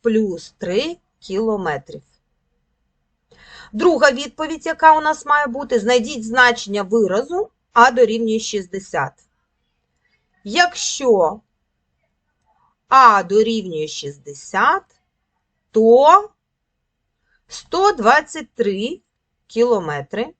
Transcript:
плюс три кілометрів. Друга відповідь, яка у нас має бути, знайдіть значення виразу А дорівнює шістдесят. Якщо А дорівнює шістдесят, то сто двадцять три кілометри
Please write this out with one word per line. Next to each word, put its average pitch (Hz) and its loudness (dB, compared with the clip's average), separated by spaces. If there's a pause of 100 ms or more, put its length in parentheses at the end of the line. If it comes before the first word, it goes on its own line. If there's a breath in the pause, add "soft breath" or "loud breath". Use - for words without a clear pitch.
плюс 220 -4
три 240 -6 (220)
кілометрів. 190 -8 (1700 loud breath)
Друга 277 2
відповідь, 294 -8
яка 320 4
у 311 -2
нас 302 -4
має 294 0
бути, 254 -4
знайдіть 240 -2
значення 233 0
виразу 233 -2 (240)
А 247 6
дорівнює 226 0
шістдесят. 190 -8 (1300)
Якщо 220 -2 (1500)
А 269 6
дорівнює 190 -2
шістдесят, 151 -4 (880)
то 277 4 (1160)
сто 381 -2
двадцять 277 0
три 220 -6 (460)
кілометри 208 -4